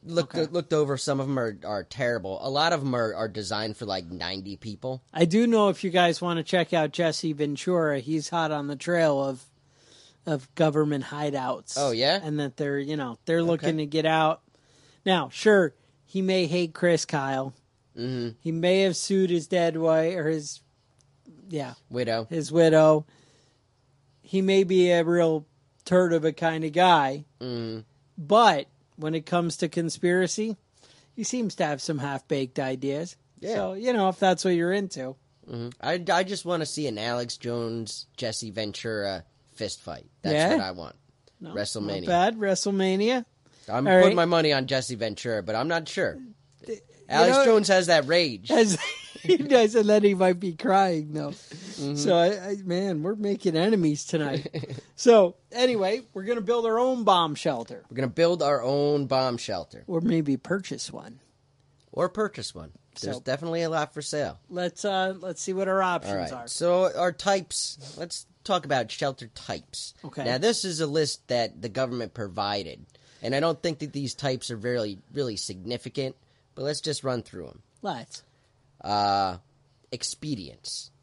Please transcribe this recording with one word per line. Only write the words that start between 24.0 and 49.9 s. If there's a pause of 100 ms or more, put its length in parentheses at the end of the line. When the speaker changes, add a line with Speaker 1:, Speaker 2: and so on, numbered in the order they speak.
Speaker 2:
He
may
be
a
real (400)
turd
of
a
kind
of
guy. (140)
Speaker 1:
Mm-hmm. (360)
Speaker 2:
But (280)
when
it
comes
to
conspiracy, (600)
he
seems
to
have
some
half-baked
ideas. (240)
Speaker 1:
Yeah.
Speaker 2:
So,
you
know,
if
that's
what
you're
into. (340)
Speaker 1:
Mm-hmm. (120)
I,
I
just
wanna
see
an
Alex
Jones,
Jesse
Ventura (300)
fist
fight. (160)
That's
Speaker 2:
Yeah?
Speaker 1:
what
I
want. (460)
Speaker 2:
No,
Speaker 1:
WrestleMania.
Speaker 2:
not
bad.
WrestleMania. (420)
Speaker 1:
I'm
Speaker 2:
All
Speaker 1:
putting
Speaker 2:
right.
Speaker 1:
my
money
on
Jesse
Ventura,
but
I'm
not
sure. (500)
Speaker 2:
You (320)
Speaker 1:
Alex
Speaker 2:
know,
Speaker 1:
Jones
has
that
rage.
Speaker 2:
Has, (240)
<laughs>
he
does,
and
then